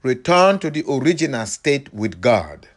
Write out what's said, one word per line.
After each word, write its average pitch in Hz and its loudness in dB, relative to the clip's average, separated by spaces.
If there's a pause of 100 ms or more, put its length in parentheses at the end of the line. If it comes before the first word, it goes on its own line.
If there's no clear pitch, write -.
Return 180 2
to 165 -6
the 151 -6
original 139 -2
state 139 -4
with 104 -6
God. 90 0